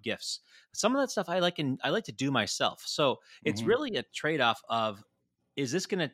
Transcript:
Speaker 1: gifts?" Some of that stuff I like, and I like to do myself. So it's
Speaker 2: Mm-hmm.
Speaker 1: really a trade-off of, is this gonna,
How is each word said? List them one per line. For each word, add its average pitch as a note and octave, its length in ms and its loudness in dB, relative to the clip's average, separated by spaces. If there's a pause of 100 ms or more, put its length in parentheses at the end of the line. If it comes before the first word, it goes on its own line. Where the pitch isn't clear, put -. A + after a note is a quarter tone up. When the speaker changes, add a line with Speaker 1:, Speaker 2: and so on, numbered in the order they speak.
Speaker 1:
gifts?" - 380 -6 (320)
Some A#3 220 2
of C#4 60 2
that C4 100 -2
stuff F#3 180 -4
I F3+ 100 0
like, F3 200 2
and C3+ 240 0
I C3+ 60 0
like G#3+ 160 0
to C3 80 -10
do C3+ 180 -2
myself. A2+ 540 0
So C3+ 360 2 (240)
it's A#2 200 -2
Speaker 2:
Mm-hmm. F#3+ 60 4
Speaker 1:
really B3 260 0
a A#2 60 -2
trade-off C3+ 640 0
of, A2 340 -2 (540)
is C3+ 140 -2
this F3+ 140 -2
gonna, F3 280 -2